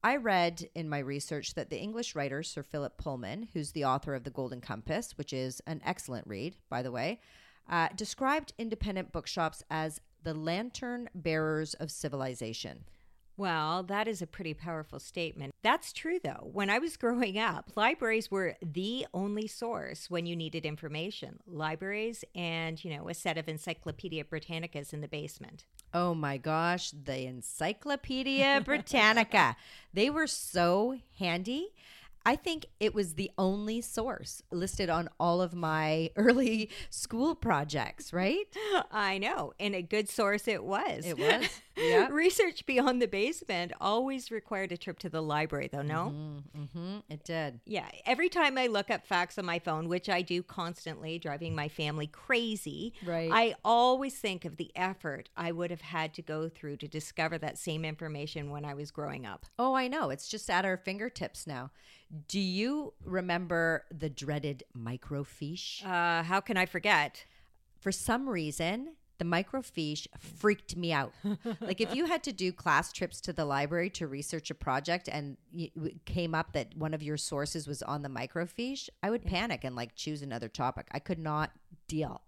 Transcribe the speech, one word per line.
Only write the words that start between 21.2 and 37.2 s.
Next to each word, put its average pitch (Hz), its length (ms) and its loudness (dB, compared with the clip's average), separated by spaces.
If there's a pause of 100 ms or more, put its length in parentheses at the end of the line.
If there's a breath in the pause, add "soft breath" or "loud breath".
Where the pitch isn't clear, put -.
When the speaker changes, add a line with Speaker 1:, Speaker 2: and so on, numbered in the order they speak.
Speaker 2:
Libraries 190 800 -4 (100)
and, 165 500 -4
you 180 120 -6
know, - 120 -8
a 170 60 -4
set 165 240 -2
of 156 100 -4
Encyclopedia 160 760 -6
Britannicas 160 680 -6
in 151 100 -6
the 147 60 -8
basement. 151 560 -10 (300)
Speaker 1:
Oh 175 200 4
my 143 220 0
gosh, 165 540 0
the 135 360 -6
Encyclopedia 269 1300 2
Speaker 2:
<laughs> - 40 -2
Speaker 1:
Britannica. 214 920 6 (380 loud breath)
They 214 160 6
were 311 160 2
so 190 720 4 (200)
handy. 196 500 0 (580 loud breath)
I 254 100 8
think 320 300 -4 (120)
it 214 160 4
was 185 200 0
the 165 240 -2
only 208 420 2
source - 680 -4
listed 180 400 0
on 165 180 2 (100)
all 170 220 6
of 175 140 2
my 156 580 2
<laughs> - 40 -4
early 226 520 6 (220 loud breath)
school 277 440 0